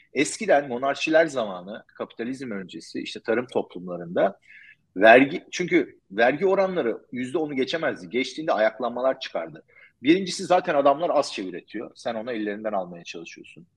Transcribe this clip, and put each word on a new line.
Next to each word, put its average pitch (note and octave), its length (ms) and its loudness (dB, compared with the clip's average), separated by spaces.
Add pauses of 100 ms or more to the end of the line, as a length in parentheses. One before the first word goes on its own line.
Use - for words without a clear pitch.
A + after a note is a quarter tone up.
(120)
eskiden C#3+ 560 2
monarşiler C#3 580 2
zamanı, G#2+ 580 -6 (140)
kapitalizm B2 520 -8
öncesi G2 500 -10
işte - 260 -10
tarım A#2+ 200 0
toplumlarında F2+ 920 -4 (580)
vergi, C3 560 8
çünkü E3+ 460 0 (120)
vergi B2+ 360 2
oranları F#3+ 520 0 (140)
yüzde B2+ 260 -6
onu D3 180 -4
geçemezdi. C#3 520 -2
Geçtiğinde C3+ 440 -2
ayaklanmalar A#2+ 680 0
çıkardı. E2 440 -8 (380)
Birincisi F3 420 2
zaten F3+ 300 2
adamlar C#3+ 360 4
azça C3+ 320 0
üretiyor. F#2 520 -10
Sen A#2 200 -8
onu A2+ 180 -6
ellerinden G#2+ 400 -4
almaya F2 320 -6
çalışıyorsun. - 640 -16 (100)